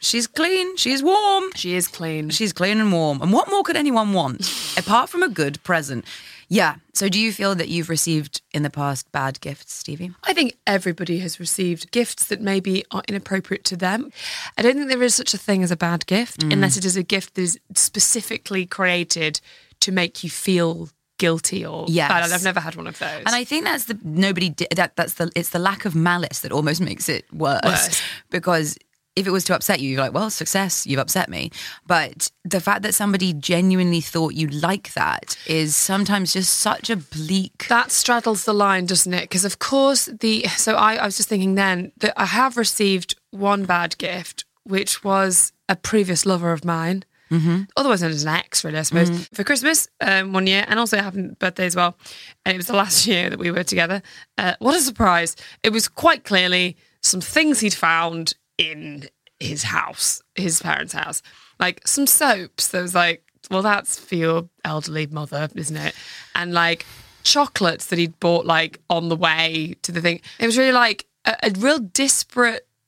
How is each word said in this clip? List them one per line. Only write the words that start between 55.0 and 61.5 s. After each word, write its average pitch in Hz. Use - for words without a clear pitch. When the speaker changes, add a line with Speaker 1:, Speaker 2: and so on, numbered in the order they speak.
Speaker 2:
It 226
was 220
quite 311
clearly 180
some -
things 302
he'd 208
found 165
in 156
his 151
house, -
his 180
parents' 156
house. 147